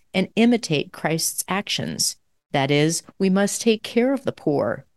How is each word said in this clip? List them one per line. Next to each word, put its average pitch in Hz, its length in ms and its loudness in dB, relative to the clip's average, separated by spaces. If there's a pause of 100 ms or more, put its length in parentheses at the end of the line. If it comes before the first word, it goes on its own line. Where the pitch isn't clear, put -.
(140)
and 185 220 0
imitate 226 560 2
Christ's - 560 -4
actions. - 680 -4 (360)
That 139 180 0
is, 151 320 2 (160)
we 190 100 2
must 196 320 0
take 220 220 2
care 247 320 0
of 262 100 -6
the - 80 -4
poor, 139 540 -2 (100)